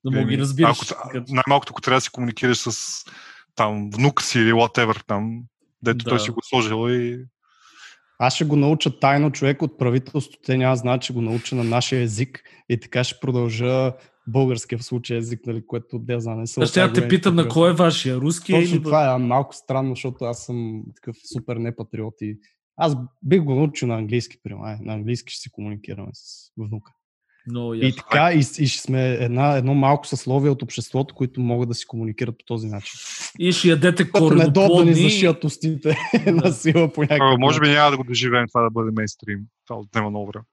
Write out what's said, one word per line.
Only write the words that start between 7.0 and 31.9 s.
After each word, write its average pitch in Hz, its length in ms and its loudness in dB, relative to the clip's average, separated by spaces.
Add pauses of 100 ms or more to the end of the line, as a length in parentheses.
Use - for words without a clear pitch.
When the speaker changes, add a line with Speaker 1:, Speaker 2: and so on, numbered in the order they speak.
Speaker 3:
Аз 127 160 2
ще 165 100 -2
го 151 120 2
науча 147 440 2
тайно, 143 320 4
човек, 139 300 0
от 147 160 -6
правителството. 131 680 -2
Те 131 100 0
няма 127 160 2
да 127 40 2
знаят, 123 260 -2
че - 100 -10
го 120 80 -4
науча 113 360 -4
на 120 80 -2
нашия 123 380 0
език 113 400 -4 (260)
и 117 120 -2
така 123 240 -2
ще - 160 -8
продължа 123 720 -2 (340)
българския 123 520 -2
в 117 60 -12
случая 120 340 -6
език, 113 280 -8
нали, 110 200 -6
което, 120 320 -10
да, 120 220 -6
знам, 113 200 -8
не 113 60 -8
са 131 140 -6
Speaker 1:
Аз 147 100 0
ще - 20 -12
Speaker 3:
от - 20 -12
Speaker 1:
те 185 60 4
Speaker 3:
най-големите 180 360 2
Speaker 1:
питам 175 180 2
на 170 80 4
Speaker 3:
патриоти. 120 120 -2
Speaker 1:
кой 170 160 6
е 170 40 2
вашия, 156 420 2
руски 165 360 -2
Speaker 3:
Точно 175 240 4
Speaker 1:
или 147 60 0
Speaker 3:
това 151 220 2
е, 135 40 2
а, 127 100 0
малко 127 360 0
странно, 131 360 -4
защото 127 340 -8
аз 120 200 -8
съм 113 380 -8 (140)
такъв - 200 -14 (160)
супер 123 240 -8
непатриот 113 640 -8
и 107 160 -8 (400)
аз 151 200 0 (260)
бих 170 200 2
го 139 120 0
научил 143 340 0
на 117 60 -2
английски, 110 500 -4
примерно. 101 200 -12
Ай, 107 160 -10
на 107 140 -10
английски 110 380 -8
ще - 80 -14
си - 120 -18
комуникираме 101 600 -12
с - 460 -20
внука. 107 340 -10 (580)
Speaker 1:
Много 117 240 -6
Speaker 3:
И 113 40 -6
Speaker 1:
яко. 127 180 0
Speaker 3:
така, 160 360 2
и, 160 60 4 (200)
и 147 80 0
ще - 160 -4
сме 131 280 0
една, 123 420 0
едно 135 220 0
малко 143 320 2
съсловие 139 440 0
от 131 120 -2
обществото, - 520 -6
които 127 260 -6
могат 120 280 0
да 120 60 -4
си - 120 -10
комуникират 113 520 -8